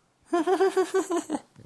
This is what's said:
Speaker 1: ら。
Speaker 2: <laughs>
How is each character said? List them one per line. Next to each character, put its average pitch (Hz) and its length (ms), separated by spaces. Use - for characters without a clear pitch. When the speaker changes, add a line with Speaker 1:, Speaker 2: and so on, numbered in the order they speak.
Speaker 1:
ら。 330 120
Speaker 2:
<laughs> 359 1000